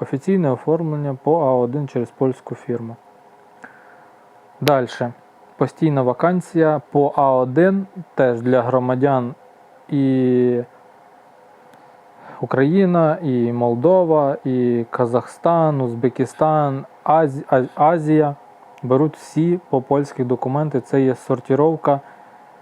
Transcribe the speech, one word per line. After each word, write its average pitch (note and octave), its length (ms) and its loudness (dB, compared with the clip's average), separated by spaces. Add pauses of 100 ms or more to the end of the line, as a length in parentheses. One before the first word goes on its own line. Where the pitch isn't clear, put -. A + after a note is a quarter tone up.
Офіційне D3+ 500 -2
оформлення D3+ 720 -4
по D#3+ 180 0
А C3 120 2
один B2+ 340 -2
через A#2+ 240 -6
польську - 440 -4
фірму. A#2 400 -10 (1700)
Дальше. C3 520 0 (440)
Постійна C#3+ 440 0
вакансія D#3 800 0 (100)
по C#3+ 240 2
А C#3 160 2
один, D#3+ 560 2 (280)
теж B2 260 2
для B2+ 200 2
громадян B2+ 720 0 (540)
і B2+ 720 2 (1800)
Україна, E3 800 2
і A#2+ 320 -2
Молдова, C#3+ 920 2
і B2 460 0
Казахстан, C#3 920 0
Узбекистан, C3+ 1040 -2 (180)
Азі-, D3+ 460 0
А-, C#3 340 0
Азія. D3+ 520 2 (480)
Беруть C#3 340 0
всі E3+ 420 -2 (100)
по C3 120 0
польських C#3 440 -2
документи. C3 560 -4
Це C#3 200 0
є C3 140 0
сортировка C#3 840 0 (640)